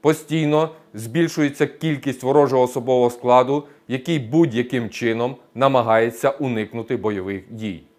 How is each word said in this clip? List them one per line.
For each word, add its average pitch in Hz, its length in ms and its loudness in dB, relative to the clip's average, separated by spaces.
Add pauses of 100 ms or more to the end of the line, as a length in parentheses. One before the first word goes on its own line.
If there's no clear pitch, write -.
Постійно 156 680 0 (240)
збільшується 147 720 -2
кількість 143 560 -6
ворожого 131 400 4
особового 123 480 2
складу, 127 540 2 (240)
який 131 300 -4
будь-яким 123 720 0
чином 120 460 -2 (180)
намагається 117 760 2
уникнути 117 680 -6
бойових 98 560 -6
дій. 107 300 -8 (160)